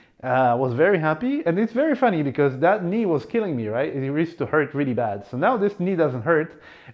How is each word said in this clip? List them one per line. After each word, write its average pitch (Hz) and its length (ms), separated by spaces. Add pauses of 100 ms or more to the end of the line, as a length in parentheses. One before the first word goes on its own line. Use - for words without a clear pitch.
(240)
Uh, 131 40
I 127 260
was 127 180
very 170 260
happy, 240 460
and 170 140
it's 226 160
very 285 200
funny 208 280
because 139 380
that 185 220
knee 208 220
was 156 220
killing 208 280
me, 113 140
right? 131 260
It 135 80
used 151 360
to 131 80
hurt 147 260
really 139 220
bad. 107 360
So 123 60
now 214 220
this 202 200
knee 185 160
doesn't 139 280
hurt, 156 400 (320)